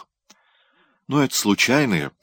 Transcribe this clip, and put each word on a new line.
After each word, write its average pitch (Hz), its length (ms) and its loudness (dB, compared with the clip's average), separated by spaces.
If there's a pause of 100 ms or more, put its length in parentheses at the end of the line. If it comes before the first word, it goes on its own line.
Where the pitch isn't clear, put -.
(1080)
Но 143 160 0
это - 140 -2
случайные 104 760 0 (120)